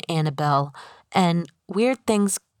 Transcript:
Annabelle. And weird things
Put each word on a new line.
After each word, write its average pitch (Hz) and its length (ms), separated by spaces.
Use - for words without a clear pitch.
Annabelle. 147 640
And 170 360
weird 233 380
things 202 320